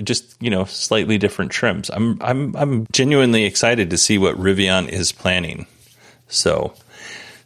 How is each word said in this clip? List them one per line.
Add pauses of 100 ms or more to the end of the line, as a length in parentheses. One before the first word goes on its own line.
just,
you
know,
slightly
different
trims.
I'm,
I'm,
I'm
genuinely
excited
to
see
what
Rivian
is
planning. (640)
So (720)